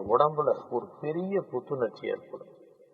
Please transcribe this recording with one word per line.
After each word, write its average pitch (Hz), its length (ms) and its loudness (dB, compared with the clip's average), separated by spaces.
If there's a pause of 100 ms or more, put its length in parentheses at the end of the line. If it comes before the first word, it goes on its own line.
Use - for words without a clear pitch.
உடம்புல 143 420 4 (200)
ஒரு 117 160 -2 (120)
பெரிய 180 460 -2
புத்துணர்ச்சி 123 640 -4
ஏற்படும். - 460 -6 (420)